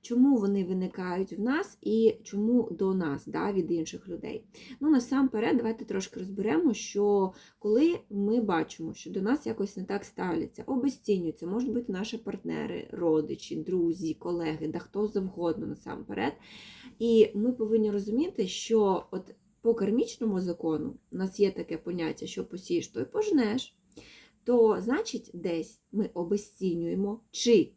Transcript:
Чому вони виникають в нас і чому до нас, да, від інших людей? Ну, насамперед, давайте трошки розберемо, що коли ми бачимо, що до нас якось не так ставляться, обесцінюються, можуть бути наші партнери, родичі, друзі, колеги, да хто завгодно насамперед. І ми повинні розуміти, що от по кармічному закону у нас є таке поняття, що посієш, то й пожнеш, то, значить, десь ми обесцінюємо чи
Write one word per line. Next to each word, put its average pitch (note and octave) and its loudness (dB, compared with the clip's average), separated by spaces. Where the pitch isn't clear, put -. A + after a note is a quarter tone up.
Чому B3+ 4
вони G3 2
виникають F#3 -4
в E3+ -8
нас C#4+ -2
і A3 4
чому A3 2
до F#3+ 0
нас, D#3+ -2
да, F3+ -4
від F3+ 0
інших E3 -4
людей? - -10
Ну, D4 2
насамперед, C4 2
давайте A3 -2
трошки F#3+ -6
розберемо, G#3 0
що G3+ 2
коли C#4 4
ми G#3 0
бачимо, E3 -2
що - -16
до F#3+ -4
нас A#3+ 0
якось G3+ -4
не F#3 -8
так G3 -6
ставляться, - -6
обесцінюються, G#3+ -2
можуть A3 -2
бути A#3+ -4
наші A3 -6
партнери, E3+ -8
родичі, D#3 0
друзі, E3 -2
колеги, D#3+ -4
да F3 -6
хто G3+ -4
завгодно F3 -4
насамперед. - -6
І A3+ 8
ми A3+ 2
повинні G#3+ 2
розуміти, G#3+ -2
що G3+ 2
от - -10
по A#3 4
кармічному A3 0
закону E3 -4
у - -8
нас F#3+ -4
є G3 6
таке E3 -8
поняття, E3+ -6
що F#3 -8
посієш, F3+ -4
то - -6
й C4+ -2
пожнеш, C4+ 0
то, A3+ 6
значить, C4 -2
десь E3+ -4
ми G3 0
обесцінюємо F#3 -2
чи A3 4